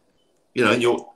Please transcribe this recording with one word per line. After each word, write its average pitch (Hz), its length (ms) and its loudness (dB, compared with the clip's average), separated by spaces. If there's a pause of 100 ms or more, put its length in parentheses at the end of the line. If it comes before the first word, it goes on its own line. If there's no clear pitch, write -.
(560)
you 123 100 -2
know, 107 60 2
and 120 100 0
your, 120 340 -2